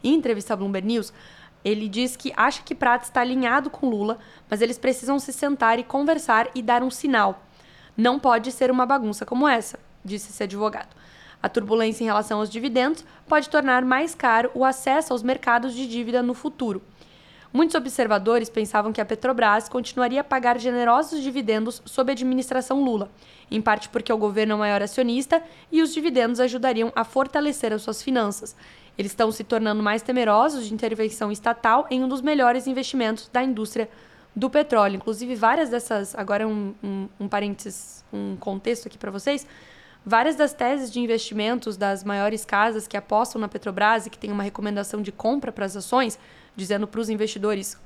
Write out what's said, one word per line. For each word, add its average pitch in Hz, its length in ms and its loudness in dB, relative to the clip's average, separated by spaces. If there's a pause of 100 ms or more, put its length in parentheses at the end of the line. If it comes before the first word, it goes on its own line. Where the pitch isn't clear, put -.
em 262 120 4
entrevista 233 380 -2
à 196 40 -2
Bloomberg 196 300 -4
News, 226 260 -2 (520)
ele 214 240 -2
diz 247 260 -2
que - 220 -8
acha 254 240 2
que - 140 -8
Prats 247 340 2
tá 254 100 0
alinhado 254 500 0
com 269 200 -2
Lula, 214 300 -2 (300)
mas 214 120 0
eles 233 160 0
precisam 262 400 0
se 269 160 -6
sentar 247 460 2
e 247 40 -6
conversar 285 720 2
e 254 80 -6
dar 240 220 2
um 254 80 -2
sinal. 220 520 0 (520)
"Não 247 240 2
pode 240 320 2
ser 254 180 2
uma 254 160 4
bagunça 233 400 0
como 262 220 2
essa", 233 320 0 (260)
disse 202 240 -10
esse - 140 -6
advogado. 208 520 -4 (460)
A 196 80 -2
turbulência 220 540 0
em 226 40 0
relação 214 320 0
aos 214 100 -2
dividendos 254 540 0 (240)
pode 302 220 2
tornar 262 340 4
mais 262 300 0
caro 240 400 2
o 247 100 0
acesso 262 500 2
aos 226 100 -4
mercados 240 500 0
de 254 140 -6
dívida 240 340 -2
no 247 120 0
futuro. 226 480 -4 (680)
Muitos 320 240 2
observadores 226 720 2
pensavam 214 440 0
que 220 80 -4
a 208 40 0
Petrobras 226 640 2
continuaria 254 540 -2
a - 20 -2
pagar 247 360 2
generosos 247 600 2
dividendos 233 640 -2
sob 262 260 0
a - 20 2
administração 254 680 0
Lula, 214 260 0 (400)
em 214 120 -2
parte 214 280 2
porque 233 240 -2
o 214 40 2
governo 214 340 2
é 214 40 2
o 208 40 -2
maior 208 220 2
acionista 254 600 0 (300)
e 320 100 4
os 320 120 2
dividendos 247 460 0
ajudariam 240 560 0
a 226 80 0
fortalecer 269 720 0
as 214 80 -4
suas 214 220 -8
finanças. 214 520 -2 (420)
Eles 196 140 -4
estão 220 200 2
se 220 120 -8
tornando 214 400 0
mais 214 180 0
temerosos 247 640 2
de 208 80 -6
intervenção 220 580 -2
estatal 233 580 2
em 254 140 0
um 262 40 0
dos 262 140 -2
melhores 254 440 4
investimentos 254 640 -2
da 247 120 0
indústria 220 460 -4 (460)
do 247 140 -2
petróleo. 226 460 4
Inclusive, 220 400 -6
várias 240 340 2
dessas, 226 460 -4
agora 208 320 -2
um, 208 260 -4 (100)
um, 196 240 -6 (120)
um 202 80 -6
parênteses, 202 840 -6
um 202 240 -8
contexto 208 520 -6
aqui - 100 -18
pra - 140 -10
vocês, 269 340 -4 (600)
várias 247 300 2
das 294 180 2
teses 254 380 -2
de 233 80 -4
investimentos 226 760 -2
das 196 280 -2
maiores 208 420 -2
casas 214 420 0
que - 80 -10
apostam 220 460 0
na 214 60 -4
Petrobras 208 580 0
e 226 40 -12
que - 80 -20
têm 208 140 -8
uma 202 120 -4
recomendação 202 580 -6
de 202 100 -6
compra 262 400 -2
pras 196 240 -6
ações, 233 420 0 (380)
dizendo 202 320 -4
pros 214 220 -6
investidores 208 760 -4